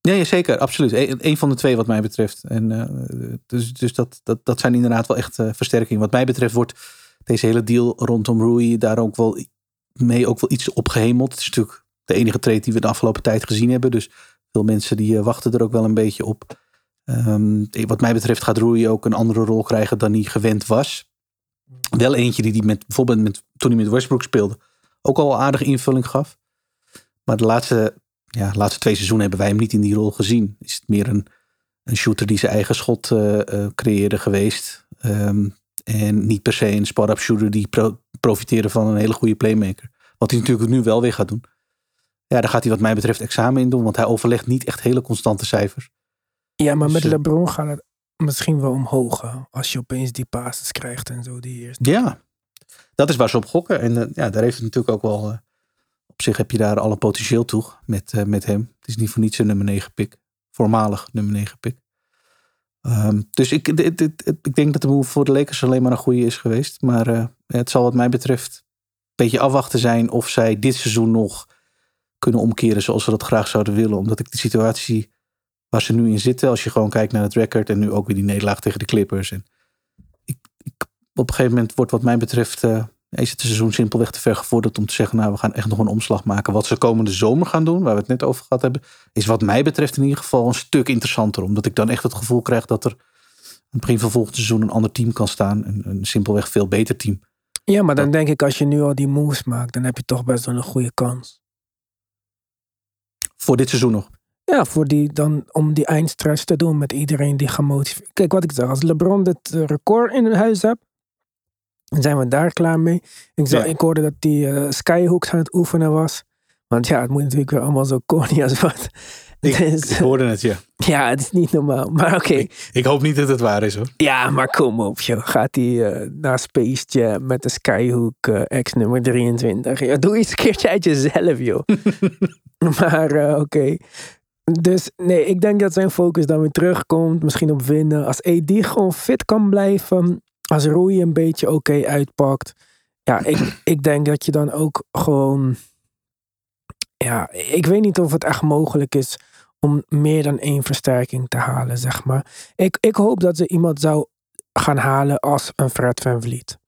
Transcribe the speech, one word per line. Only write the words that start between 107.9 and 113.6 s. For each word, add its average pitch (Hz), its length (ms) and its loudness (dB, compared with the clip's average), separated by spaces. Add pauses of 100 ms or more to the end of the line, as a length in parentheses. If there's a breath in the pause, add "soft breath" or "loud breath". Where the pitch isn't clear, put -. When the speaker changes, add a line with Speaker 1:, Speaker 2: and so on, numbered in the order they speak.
Speaker 2:
Kijk, 175 200 2
wat 185 120 2
ik 156 80 -4
zeg, 127 160 -2
als 135 140 -2
LeBron 175 400 2
dit, 180 140 2 (180)
eh, 160 100 0
record 202 480 0
in 226 200 2
huis 208 300 2
hebt, 226 220 0 (1000)
dan 147 180 0
zijn 147 160 2
we 127 100 0
daar 151 240 2
klaar 165 280 2
mee. 170 220 0 (320 loud breath)
Ik 147 140 0
zag, 120 160 2